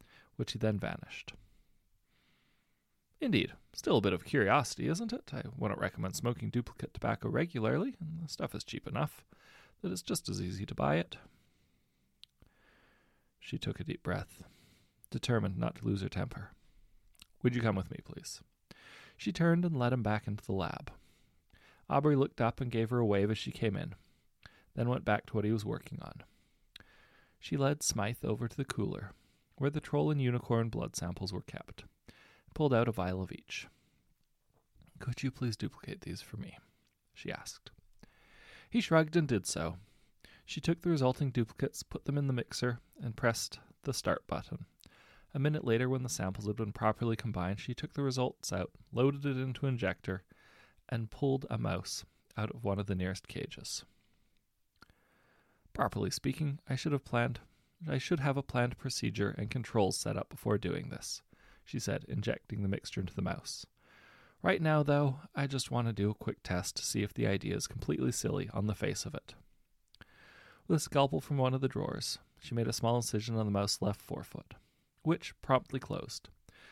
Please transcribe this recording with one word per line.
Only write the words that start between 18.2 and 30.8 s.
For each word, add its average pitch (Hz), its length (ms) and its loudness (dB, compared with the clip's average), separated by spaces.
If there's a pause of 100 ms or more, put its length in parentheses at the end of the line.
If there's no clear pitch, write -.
She - 160 -4
turned 170 320 4
and 165 140 2
led 120 160 4
him 123 80 2
back 107 260 0
into 104 160 -4
the 98 100 -2
lab. - 380 -2 (960)
Aubrey 143 280 6
looked - 260 4
up 117 180 2
and 127 120 -2
gave 113 180 2
her 123 80 2
a 120 80 6
wave 101 240 6
as 110 80 2
she - 140 -6
came 107 240 0
in, - 180 -4 (800)
then 120 160 0
went - 160 -2
back 104 220 2
to - 80 -4
what 104 100 2
he 107 60 4
was 110 120 2
working - 380 -6
on. - 220 -14 (1160)
She - 160 -4
led 143 280 2
Smythe 107 420 -2
over 113 220 0
to - 100 -8
the 135 80 -2
cooler, - 480 -4 (440)
where 135 120 2
the 151 100 -4
troll 147 300 0
and 147 100 2
unicorn 120 500 2
blood - 260 -4